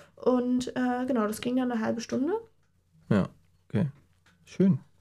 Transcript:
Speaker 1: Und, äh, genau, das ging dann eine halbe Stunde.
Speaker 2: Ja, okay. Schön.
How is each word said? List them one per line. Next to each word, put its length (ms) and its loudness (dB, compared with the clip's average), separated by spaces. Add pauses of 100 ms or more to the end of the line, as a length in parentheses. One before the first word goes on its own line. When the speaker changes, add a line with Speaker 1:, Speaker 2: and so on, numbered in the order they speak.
(160)
Speaker 1:
Und, 600 0
äh, 300 -2
genau, 220 0
das 140 -6
ging 160 -2
dann 140 0
eine 100 -2
halbe 200 -2
Stunde. 320 -2 (760)
Speaker 2:
Ja, 180 2 (400)
okay. 200 0 (580)
Schön. 340 2 (220)